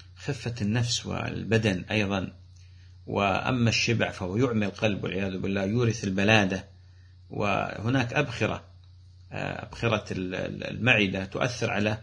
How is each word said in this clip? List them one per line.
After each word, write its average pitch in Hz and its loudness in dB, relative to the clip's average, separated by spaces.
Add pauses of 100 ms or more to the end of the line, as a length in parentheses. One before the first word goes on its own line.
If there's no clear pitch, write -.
(160)
خفة - -6
النفس 117 0
والبدن 92 0
أيضًا. 98 0 (760)
وأما 110 2
الشبع 110 2
فهو 92 -4
يعمي 113 2
القلب 98 -2
والعياذ 95 -2
بالله، 98 -2
يورث 113 0
البلادة. 98 4 (680)
وهناك 110 0
أبخرة، 107 0 (680)
آه، 95 -6
أبخرة - -2
ال-، 92 -4
ال-، 95 -6
المعدة 101 2
تؤثر 113 -2
على، 104 0